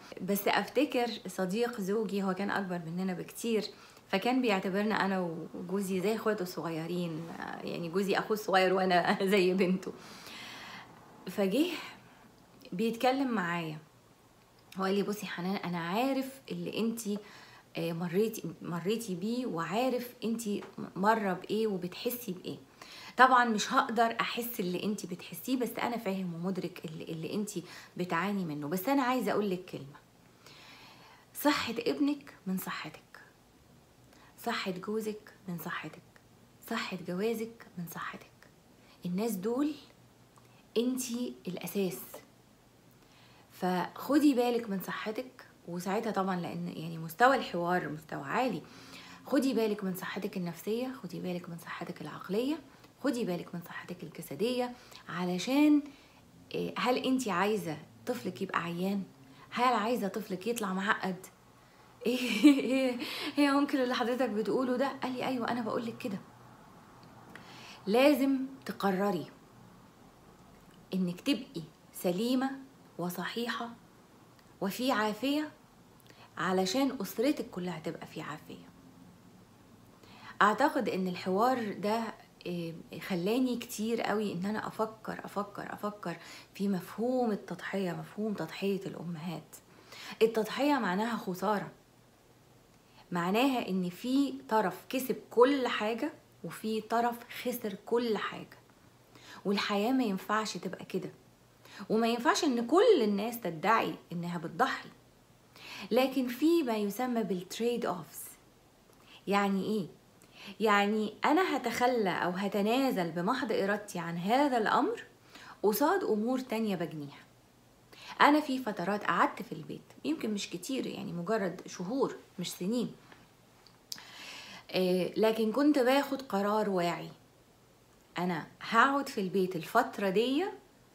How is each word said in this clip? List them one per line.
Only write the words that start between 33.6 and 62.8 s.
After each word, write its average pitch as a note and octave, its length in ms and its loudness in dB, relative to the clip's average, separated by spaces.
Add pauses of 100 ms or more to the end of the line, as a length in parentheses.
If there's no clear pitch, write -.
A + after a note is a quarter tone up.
صحة A3 260 -2
جوزك G#3 600 -4 (140)
من F3 100 -4
صحتك، - 440 -10 (680)
صحة A3 280 -4 (100)
جوازك A3 600 -2 (100)
من F3 160 -6
صحتك. - 340 -10 (800)
الناس G3 300 0
دول A#3+ 360 0 (1080)
انتي B3 560 -2 (140)
الأساس، F3+ 520 -2 (1500)
فخدي C4 800 2
بالك A#3 360 2
من G3 100 -2
صحتك." - 680 -8 (220)
وساعتها G3 440 -2
طبعًا F#3+ 280 0
لأن E3+ 360 -6
يعني E3 220 -8
مستوى A#3+ 380 6
الحوار F3 540 0
مستوى D3+ 340 -8
عالي، F3+ 380 0 (640)
"خدي C4 280 4
بالك G#3 300 2
من F#3 120 -2
صحتك G3 420 -6
النفسية، G#3+ 560 -4 (100)
خدي E3+ 160 -8
بالك F3 300 -6
من E3+ 80 -8
صحتك - 440 -10
العقلية، G#3+ 580 -2 (440)
خدي A#3 220 0
بالك F3 300 -4
من E3+ 100 -6
صحتك - 380 -12
الجسدية، A#3 720 -4 (360)
علشان، A#3+ 720 4 (720)
آه، E3+ 220 -2
هل B3 200 2
انتي B3 340 2
عايزة F3 460 0 (280)
طفلك G3 360 -4
يبقى F#3 220 -2
عيان؟ F#3 400 -2 (460)
هل B3 240 4
عايزة G#3+ 340 2
طفلك F#3+ 400 -4
يطلع G#3+ 260 -2
معقد؟" F#3+ 520 -2 (400)
<laughs> - 400 -14
"ايه، B3+ 140 2 (240)
ايه، C4 560 6 (380)